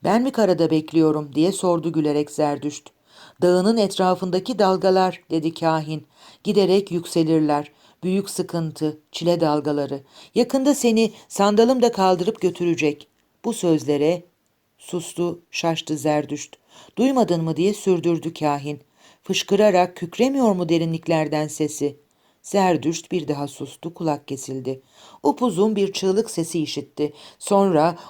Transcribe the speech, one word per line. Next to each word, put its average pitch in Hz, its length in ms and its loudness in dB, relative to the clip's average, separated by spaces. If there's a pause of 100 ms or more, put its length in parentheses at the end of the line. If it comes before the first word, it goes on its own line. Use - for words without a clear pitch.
"Ben 202 180 2
mi 262 100 -2
karada 180 380 2
bekliyorum?" 156 640 0
diye 160 160 2
sordu 170 400 -2
gülerek 151 400 0
Zerdüşt. 147 580 -4 (520)
"Dağının 180 360 4
etrafındaki 190 840 0
dalgalar," 185 640 2 (100)
dedi 165 220 -2
kahin. 156 540 -4 (360)
"Giderek 196 480 2
yükselirler. 160 800 0 (320)
Büyük 196 260 -2
sıkıntı, 160 680 -6 (140)
çile 170 280 0
dalgaları. 147 640 0 (340)
Yakında 262 400 2
seni 226 380 2 (140)
sandalım 226 540 4
da 233 100 4
kaldırıp 185 500 0
götürecek." 170 680 -2 (380)
Bu 233 80 -2
sözlere 151 720 0 (540)
sustu, 175 600 -6 (120)
şaştı 160 460 -4
Zerdüşt. 147 580 -4 (420)
"Duymadın 214 460 2
mı?" 160 140 -2
diye 190 160 2
sürdürdü 170 600 0
kahin. 147 460 -4 (440)
"Fışkırarak 190 720 2
kükremiyor 247 560 0
mu 180 180 -2
derinliklerden 160 760 0
sesi?" 151 560 -4 (380)
Zerdüşt 165 680 0
bir 170 160 -4
daha 143 200 -4
sustu, 143 460 -12
kulak 160 340 -4
kesildi. 131 540 -8 (420)
Upuzun 214 520 0
bir 196 180 0
çığlık 196 360 -2
sesi 165 320 -4
işitti. 147 520 -6 (260)
Sonra 175 560 2 (140)